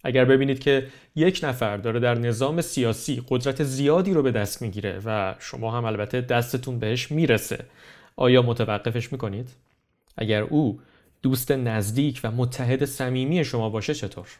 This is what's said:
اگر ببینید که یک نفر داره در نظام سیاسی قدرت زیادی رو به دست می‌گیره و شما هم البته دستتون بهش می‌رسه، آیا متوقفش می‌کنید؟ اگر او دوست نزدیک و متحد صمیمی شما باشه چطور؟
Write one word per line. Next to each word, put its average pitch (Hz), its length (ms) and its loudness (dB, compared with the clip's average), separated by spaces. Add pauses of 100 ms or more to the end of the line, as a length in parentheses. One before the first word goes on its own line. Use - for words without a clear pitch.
اگر 131 220 4
ببینید 135 340 4
که 135 280 2 (280)
یک 175 280 2
نفر 120 340 -2
داره 113 220 -2
در 120 140 2
نظام 120 480 0
سیاسی 120 680 -2
قدرت 131 340 0
زیادی 143 500 2
رو 151 80 4
به 131 100 2
دست 104 300 -4
می‌گیره 98 440 -6
و 104 340 -2
شما 113 320 -8
هم 120 140 -4
البته 110 360 -2
دستتون 123 580 -2
بهش 113 320 -4
می‌رسه، 135 540 2 (500)
آیا 127 260 6
متوقفش 117 720 -2
می‌کنید؟ 117 380 -8 (680)
اگر 107 240 0
او 147 400 0 (400)
دوست 131 300 0
نزدیک 120 720 0
و 113 80 -2
متحد 127 540 0
صمیمی 135 600 0
شما 113 240 -2
باشه 110 240 -2
چطور؟ 92 340 -8 (120)